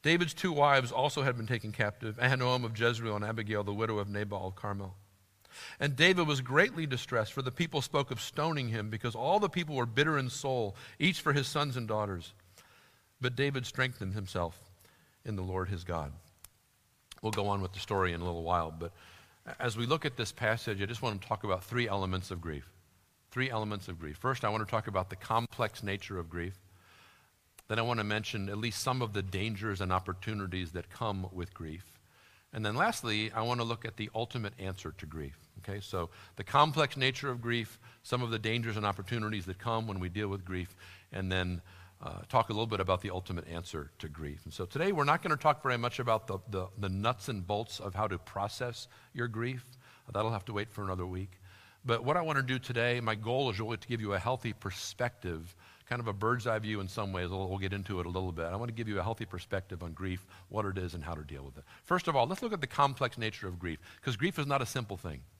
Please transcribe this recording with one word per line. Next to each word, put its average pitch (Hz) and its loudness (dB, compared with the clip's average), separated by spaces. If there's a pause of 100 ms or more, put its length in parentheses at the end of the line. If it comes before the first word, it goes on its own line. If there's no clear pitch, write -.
David's 170 4
two 180 0
wives 139 8
also 139 2
had 131 4
been 110 -4
taken 113 -2
captive, 107 0
Ahinoam 127 4
of 113 -2
Jezreel 117 4
and 104 0
Abigail, 107 0
the 101 0
widow 110 2
of 101 0
Nabal 101 -2
of 95 -4
Carmel. 98 -6 (840)
And 139 2
David 175 8
was 143 4
greatly 156 4
distressed, 123 0
for 139 -2
the 127 -2
people 160 0
spoke - 0
of - -4
stoning 147 0
him, 110 -2
because 110 -2
all 151 4
the 202 4
people 160 -2
were 123 4
bitter 147 4
in 131 0
soul, 123 -2 (240)
each 170 4
for 151 4
his 139 4
sons 143 0
and 117 -4
daughters. 104 -2 (880)
But 127 0
David 135 0
strengthened 123 -2
himself 92 -2 (680)
in 110 -4
the 95 -2
Lord 92 -2
his 92 -4
God." 82 -2 (1080)
We'll 110 0
go 101 0
on 101 2
with 92 -2
the 95 -10
story 95 2
in 85 -4
a 85 -2
little 85 -2
while, 85 2
but 82 -8 (640)
as 120 0
we 117 0
look 151 2
at 139 -2
this 113 -2
passage, 110 0
I 101 0
just 113 -6
want 107 -2
to - -14
talk 107 -2
about 92 0
three 120 0
elements 92 0
of 90 -4
grief. 80 -8 (640)
Three 127 0
elements 107 -2
of 85 -8
grief. 76 -8
First, 127 0
I 110 4
want 107 2
to 101 -8
talk 110 0
about 95 0
the - -8
complex - 0
nature 98 -4
of 82 -8
grief. 85 -4 (1120)
Then 110 2
I 117 4
want 117 2
to 107 2
mention 104 -2
at 101 -4
least 110 -2
some 127 2
of 110 -2
the 101 0
dangers 98 -2
and 92 2
opportunities 92 -2
that 87 -6
come 98 -2
with 90 -6
grief. 82 -10 (680)
And 107 -4
then 107 0
lastly, 117 0
I 110 -2
want 120 2
to 117 0
look 113 -4
at 113 -8
the 107 -2
ultimate 113 -4
answer 95 -6
to - -12
grief. 73 -8 (220)
Okay, 101 -8
so 90 -4 (280)
the 101 -8
complex 147 4
nature 135 0
of 123 -4
grief, 117 -2 (240)
some 123 0
of 117 -2
the 113 0
dangers 110 0
and 107 2
opportunities 104 -2
that 92 -6
come 113 0
when 98 -2
we 92 0
deal 101 0
with 98 -4
grief, 90 -4 (380)
and 95 -2
then, 90 2 (400)
uh, 90 -8 (100)
talk 117 6
a - -2
little 110 2
bit 107 0
about 92 4
the 101 -2
ultimate 90 -4
answer 82 -6
to 80 -8
grief. 73 -8
And - -10
so 95 -4
today 170 0
we're 151 4
not 151 6
gonna 160 2
talk - 4
very 123 4
much 120 0
about 113 4
the, 98 -2 (100)
the, 95 -2 (100)
the 101 0
nuts 101 2
and 101 -4
bolts 107 -2
of 95 -6
how 104 2
to 98 0
process 110 -4 (240)
your 120 -2
grief. 120 -4 (480)
That'll 107 2
have 107 -2
to - -6
wait 101 0
for 104 -6
another 92 -2
week. 92 -6 (520)
But 117 2
what 139 2
I 175 2
wanna 151 2
do 131 2
today, 120 2
my 113 2
goal 120 2
is 95 -2
really 113 -2
to - -12
give 117 0
you 101 2
a 95 4
healthy 120 0
perspective, 92 -4 (340)
kind 120 -2
of 117 -4
a 107 0
bird's 110 2
eye 113 2
view 107 -2
in 98 -4
some 98 -2
ways. 90 0
We'll, 95 -2
we'll 95 -2
get 95 0
into 98 -2
it 87 0
a 87 -4
little 92 0
bit. 82 -2
I 87 -2
wanna 117 -4
give 113 -4
you 101 0
a - 0
healthy 113 -2
perspective 92 -6
on 82 -8
grief, 92 -4 (260)
what 101 -2
it 95 -2
is, 90 -4
and 85 -6
how 85 -6
to 76 -8
deal 71 -10
with 67 -14
it. - -18 (180)
First 175 0
of 165 0
all, 135 6
let's 185 -4
look 233 -2
at 185 -4
the 135 -2
complex 139 2
nature 110 -2
of 90 -6
grief, 85 -4 (220)
'cause 127 -2
grief 147 0
is 147 -2
not 139 2
a 113 -2
simple 104 -4
thing. 76 -8 (180)